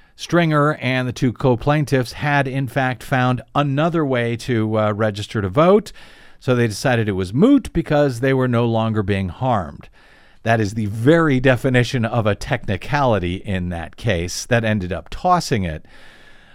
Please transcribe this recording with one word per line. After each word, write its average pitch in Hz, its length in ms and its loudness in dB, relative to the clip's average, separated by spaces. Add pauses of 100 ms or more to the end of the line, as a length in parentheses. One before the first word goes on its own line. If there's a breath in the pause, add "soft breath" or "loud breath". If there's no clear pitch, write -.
(140 loud breath)
Stringer 151 600 2
and 127 320 -4
the 123 60 -4
two 123 200 0
co-plaintiffs 131 800 0
had, 143 340 0
in 135 180 -4
fact, 127 380 -4
found 127 360 0 (140)
another 147 500 0
way 120 320 0
to, 110 420 0
uh, 107 140 2
register 107 480 -2
to 98 80 0
vote. 170 440 4 (480 loud breath)
So 127 140 0
they 120 120 2
decided 117 420 0
it 104 40 0
was 95 220 -4
moot 240 380 4
because 147 460 0
they 135 160 0
were 131 140 2
no 120 180 2
longer 110 380 0
being 95 240 -2
harmed. 95 600 -4 (560 soft breath)
That 113 160 2
is 104 140 -2
the 110 120 -4
very 135 520 4
definition 127 680 2
of 113 220 0
a 101 100 2
technicality 107 1000 -2
in 95 340 -4
that 82 260 -10
case 87 500 -4
that 117 180 0
ended 104 280 -2
up 85 160 -8
tossing 165 560 0
it. 80 200 -6 (720 soft breath)